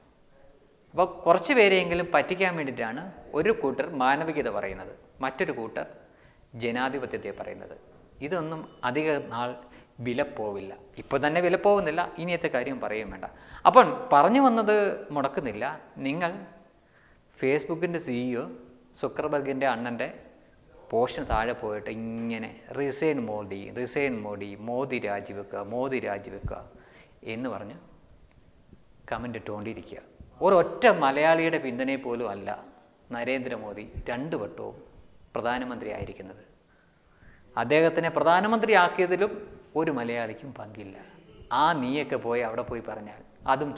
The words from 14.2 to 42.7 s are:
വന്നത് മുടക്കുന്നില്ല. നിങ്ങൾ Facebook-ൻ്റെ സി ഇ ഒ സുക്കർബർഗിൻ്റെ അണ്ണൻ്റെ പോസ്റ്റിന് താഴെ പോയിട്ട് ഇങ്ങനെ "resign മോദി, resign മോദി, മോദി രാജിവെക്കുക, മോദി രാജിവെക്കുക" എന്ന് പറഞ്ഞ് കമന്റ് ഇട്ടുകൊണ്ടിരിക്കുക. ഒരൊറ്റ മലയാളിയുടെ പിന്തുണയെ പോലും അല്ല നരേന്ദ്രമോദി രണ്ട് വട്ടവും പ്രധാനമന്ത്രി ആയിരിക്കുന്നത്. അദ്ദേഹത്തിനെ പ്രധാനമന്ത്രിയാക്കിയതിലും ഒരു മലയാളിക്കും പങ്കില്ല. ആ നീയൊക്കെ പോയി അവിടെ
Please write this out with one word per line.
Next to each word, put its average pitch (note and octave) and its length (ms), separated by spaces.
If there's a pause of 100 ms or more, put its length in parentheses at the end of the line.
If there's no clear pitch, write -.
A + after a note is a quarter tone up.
വന്നത് G#3+ 300 (400)
മുടക്കുന്നില്ല. C3 480 (440)
നിങ്ങൾ E3+ 240 (1080)
Facebook-ൻ്റെ D#3+ 640
സി B2 220
ഇ B2+ 40 (120)
ഒ - 20 (560)
സുക്കർബർഗിൻ്റെ C#3 720
അണ്ണൻ്റെ A#2 340 (840)
പോസ്റ്റിന് B2 400
താഴെ A2+ 320
പോയിട്ട് G#2+ 280 (100)
ഇങ്ങനെ A2+ 480 (300)
"resign C#3+ 400 (120)
മോദി, G2+ 280 (200)
resign B2+ 360 (120)
മോദി, G2+ 220 (200)
മോദി B2+ 300 (100)
രാജിവെക്കുക, G2+ 540 (120)
മോദി B2+ 320
രാജിവെക്കുക" G2+ 540 (760)
എന്ന് B2 200
പറഞ്ഞ് G#2 220 (1300)
കമന്റ് A2+ 300
ഇട്ടുകൊണ്ടിരിക്കുക. G#2 600 (440)
ഒരൊറ്റ F#3 400 (180)
മലയാളിയുടെ D#3+ 600
പിന്തുണയെ C3 400
പോലും A#2+ 300
അല്ല G2 140 (640)
നരേന്ദ്രമോദി A#2 720 (260)
രണ്ട് C3 320
വട്ടവും G#2+ 340 (580)
പ്രധാനമന്ത്രി A#2 600
ആയിരിക്കുന്നത്. F#2+ 460 (1200)
അദ്ദേഹത്തിനെ D#3+ 560
പ്രധാനമന്ത്രിയാക്കിയതിലും F#3 1120 (480)
ഒരു D#3+ 180
മലയാളിക്കും A#2 600
പങ്കില്ല. G#2 380 (680)
ആ - 20 (180)
നീയൊക്കെ C#3 440
പോയി A#2+ 220
അവിടെ A#2+ 220